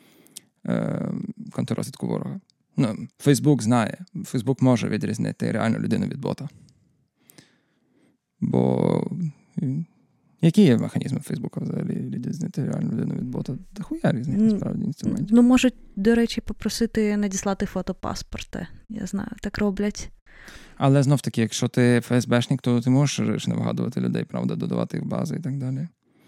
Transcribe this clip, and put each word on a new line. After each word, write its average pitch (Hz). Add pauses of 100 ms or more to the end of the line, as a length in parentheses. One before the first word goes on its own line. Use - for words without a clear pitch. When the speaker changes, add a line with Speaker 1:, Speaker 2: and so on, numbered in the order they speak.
(680)
Speaker 1:
е, - (440)
контррозвідку -
ворога. - (360)
Ну, 120 (160)
Facebook 131
знає, 113 (160)
Facebook 131
може 123
відрізнити 107
реальну 107
людину 107
від -
бота. - (1900)
Бо, 50 (520)
м, 151 (540)
які 165
є 123
механізми -
Фейсбука -
взагалі -
відрізнити -
реальну -
людину -
від -
бота? - (160)
Та 208
хуя -
різних, 139
Speaker 2:
Н-, 220
Speaker 1:
насправді, -
інструментів. -
Speaker 2:
ну, 233
можуть, 254 (220)
до 214
речі, 233
попросити 214
надіслати 196
фото 185
паспорта. - (200)
Я 214
знаю, 196 (100)
так -
роблять. 208 (680)
Speaker 1:
Але 139
знов-таки, 131
якщо 113
ти -
Ф 120
С 123
Б 120
шник, 131
то 120
ти 127
можеш 120
не 120
вигадувати 64
людей, 62
правда, 60
додавати 58
їх -
в -
бази 123
і -
так 135
далі. 135 (400)